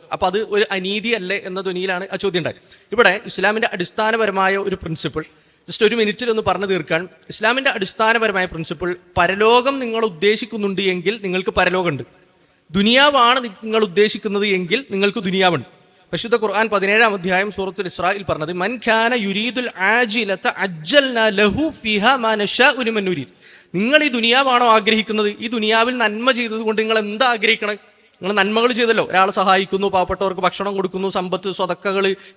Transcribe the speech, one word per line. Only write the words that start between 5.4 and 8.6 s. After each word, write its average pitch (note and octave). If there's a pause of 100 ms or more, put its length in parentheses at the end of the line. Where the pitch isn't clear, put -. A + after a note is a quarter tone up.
just G#3+
ഒരു G#3+
മിനിറ്റിൽ A3+
ഒന്ന് A3
പറഞ്ഞു F#3
തീർക്കാൻ, F3 (220)
ഇസ്ലാമിന്റെ B3+
അടിസ്ഥാനപരമായ A3
പ്രിൻസിപ്പിൾ, F3 (220)